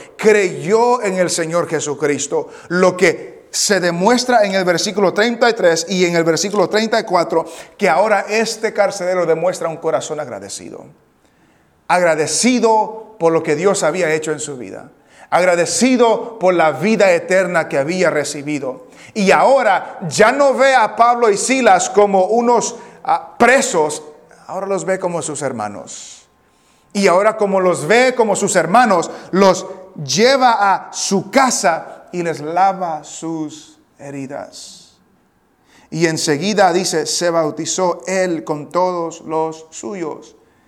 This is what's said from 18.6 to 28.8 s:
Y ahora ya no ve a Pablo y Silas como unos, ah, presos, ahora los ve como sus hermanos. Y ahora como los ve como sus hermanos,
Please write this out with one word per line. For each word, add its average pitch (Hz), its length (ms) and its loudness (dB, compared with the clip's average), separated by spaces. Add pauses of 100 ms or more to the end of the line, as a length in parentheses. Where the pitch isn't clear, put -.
Y 190 180 2
ahora 196 760 2
ya 202 240 2
no 277 220 2
ve 262 220 2
a 214 200 2
Pablo 240 340 4
y 202 80 2
Silas 214 520 2
como 196 360 4
unos, 233 500 0 (280)
ah, - 340 -4
presos, 185 680 2 (420)
ahora 185 220 -8
los 185 180 -2
ve 185 140 -2
como 175 220 -4
sus 147 200 -8
hermanos. 107 840 -10 (640)
Y 196 140 2
ahora 202 280 4
como 196 240 0
los 165 280 0
ve 247 280 4
como 214 200 2
sus 196 200 -2
hermanos, 190 540 2 (220)